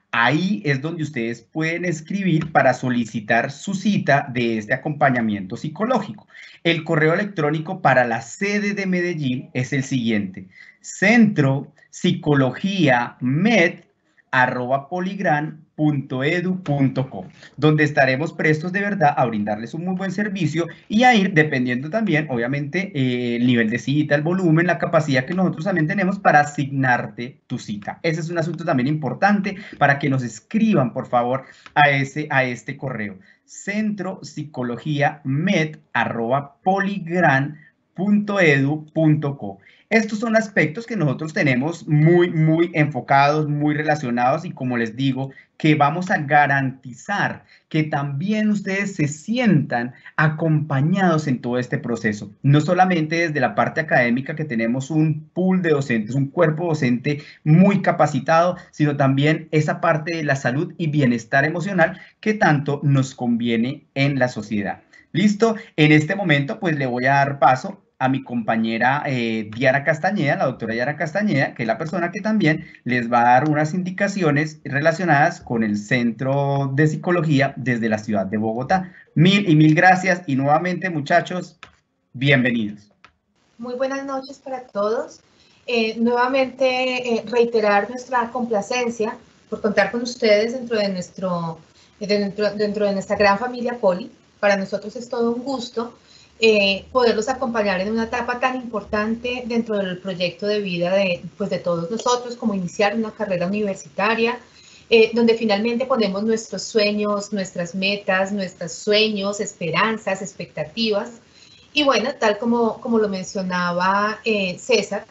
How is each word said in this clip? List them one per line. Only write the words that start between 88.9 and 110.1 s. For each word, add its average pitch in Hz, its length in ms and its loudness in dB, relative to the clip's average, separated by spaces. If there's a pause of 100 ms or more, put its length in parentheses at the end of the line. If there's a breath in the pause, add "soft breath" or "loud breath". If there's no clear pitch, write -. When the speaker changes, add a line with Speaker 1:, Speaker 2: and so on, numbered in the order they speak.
Speaker 2:
por 214 100 -8
contar 196 300 0
con 233 120 -4
ustedes 220 500 2
dentro 240 260 -4
de 202 100 0
nuestro, 175 680 -6 (400 soft breath)
dentro, 202 540 -2
dentro 208 340 -2
de 196 60 0
nuestra 196 240 -4
gran 202 240 4
familia 240 400 -6
Poli. 180 280 0 (300)
Para 202 180 2
nosotros 196 380 -6
es 240 140 -12
todo 233 240 -2
un 247 100 -6
gusto, 254 520 -8 (460 soft breath)
eh, 202 520 2
poderlos 226 360 2
acompañar 233 520 -2
en 196 100 -4
una 226 140 -2
etapa 240 340 -6
tan 254 160 -2
importante 233 920 -6
dentro 226 300 -4
del 185 220 -4
proyecto 180 480 -6
de 208 140 0
vida 180 340 -2
de, 190 260 0 (160)
pues, 196 140 -6
de 180 80 -2
todos 170 320 -4
nosotros, 240 460 -2
como 220 180 -4
iniciar 196 400 -2
una 220 160 -4
carrera 185 380 -4
universitaria, 214 920 -2 (500 loud breath)
eh, 220 260 6
donde 233 200 4
finalmente 226 500 0
ponemos 208 380 0
nuestros 220 400 -4
sueños, 104 680 -2
nuestras 175 420 -6
metas, 190 560 -2
nuestros 185 420 -8
sueños, 208 680 0
esperanzas, 190 800 -4